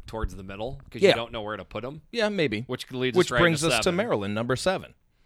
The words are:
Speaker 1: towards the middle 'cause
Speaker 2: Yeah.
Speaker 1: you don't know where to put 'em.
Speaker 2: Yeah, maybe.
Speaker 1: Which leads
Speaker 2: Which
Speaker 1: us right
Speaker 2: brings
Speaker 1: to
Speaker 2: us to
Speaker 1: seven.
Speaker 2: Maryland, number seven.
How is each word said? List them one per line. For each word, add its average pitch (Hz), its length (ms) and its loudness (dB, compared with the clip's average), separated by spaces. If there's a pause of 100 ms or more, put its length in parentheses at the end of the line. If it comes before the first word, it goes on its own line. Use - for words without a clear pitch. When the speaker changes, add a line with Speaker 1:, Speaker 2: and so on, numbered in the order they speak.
Speaker 1:
towards 110 280 -6
the 98 80 -14
middle 110 360 -10 (100)
'cause - 120 -6
Speaker 2:
Yeah. 190 80 8
Speaker 1:
you 117 60 8
don't 117 180 -6
know 113 80 -6
where 104 160 -6
to 90 80 -10
put 107 180 -8
'em. 147 180 -10 (100)
Speaker 2:
Yeah, 220 180 0
maybe. 139 380 0
Speaker 1:
Which - 240 -8
leads 127 260 0
Speaker 2:
Which 180 100 6
Speaker 1:
us - 40 -6
right 120 80 2
Speaker 2:
brings 165 220 4
Speaker 1:
to 165 60 2
Speaker 2:
us 123 100 4
to 110 60 2
Speaker 1:
seven. 175 140 2
Speaker 2:
Maryland, 117 380 0
number 120 200 0
seven. 98 380 -2 (320)